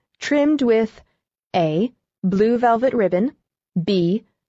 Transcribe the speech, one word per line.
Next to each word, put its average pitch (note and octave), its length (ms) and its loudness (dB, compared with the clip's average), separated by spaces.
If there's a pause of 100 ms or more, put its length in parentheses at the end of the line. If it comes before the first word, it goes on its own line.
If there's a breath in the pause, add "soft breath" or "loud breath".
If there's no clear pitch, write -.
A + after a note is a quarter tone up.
(200)
trimmed D4 420 0
with A3+ 380 0 (540)
A, F3 380 0 (300)
blue G#3 360 0
velvet A#3+ 360 0
ribbon, G3+ 380 0 (500)
B, F3+ 420 -2 (240)